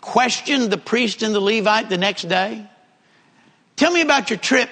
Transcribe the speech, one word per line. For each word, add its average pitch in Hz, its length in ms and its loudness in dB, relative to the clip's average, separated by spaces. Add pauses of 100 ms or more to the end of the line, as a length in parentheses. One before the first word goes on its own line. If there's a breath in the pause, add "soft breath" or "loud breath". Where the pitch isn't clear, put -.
questioned 247 680 0
the 196 80 0
priest 220 440 -2
and 214 120 -2
the 208 60 2
Levite 214 480 2
the 185 80 -2
next 185 320 -2
day. 208 380 -2 (1120 soft breath)
"Tell 320 140 2
me 339 120 2
about 285 260 2
your 214 100 -4
trip 247 320 0